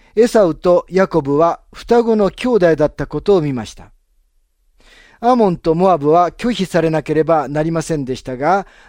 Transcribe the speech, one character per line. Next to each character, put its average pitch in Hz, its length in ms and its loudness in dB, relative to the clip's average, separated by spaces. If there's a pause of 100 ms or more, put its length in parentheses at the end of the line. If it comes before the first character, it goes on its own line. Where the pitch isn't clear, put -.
(160)
エ 220 100 4
サ 220 180 2
ウ 165 100 0
と 175 340 0
ヤ 185 180 0
コ 170 160 -2
ブ 139 140 -2
は 165 240 0 (120)
双 233 300 0
子 226 140 0
の 196 140 0
兄 - 180 -6
弟 180 280 2
だ 147 100 0
っ - 80 -10
た 143 120 -8
こ 151 140 -8
と 202 160 2
を 170 60 0
見 147 100 -4
ま 117 140 -8
し - 80 -20
た。 - 180 -20 (1300)
ア 240 140 2
モ 220 160 2
ン 170 60 -2
と 165 180 -2
モ 185 160 2
ア 170 80 2
ブ 143 120 0
は 170 200 4
拒 233 200 -6
否 190 140 -4
さ 175 160 -2
れ 160 100 0
な 156 120 -2
け 160 100 -8
れ 151 120 0
ば 151 240 0
な 147 140 -4
り 165 100 -4
ま 165 100 -4
せ 160 140 -6
ん 143 80 -6
で 127 120 -6
し - 60 -16
た 131 140 -12
が、 175 300 -2 (220)